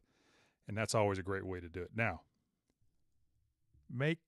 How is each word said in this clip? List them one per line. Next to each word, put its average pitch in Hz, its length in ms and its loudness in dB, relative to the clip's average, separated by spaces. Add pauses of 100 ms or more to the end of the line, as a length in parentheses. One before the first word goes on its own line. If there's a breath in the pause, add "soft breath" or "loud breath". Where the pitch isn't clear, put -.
(680 soft breath)
And 101 100 -4
that's 107 180 0
always 101 240 6
a 92 40 -4
great 95 240 -4
way 92 140 -6
to 87 80 -10
do 90 140 -6
it. 85 120 -10
Now, 110 280 0 (1700)
make 147 400 0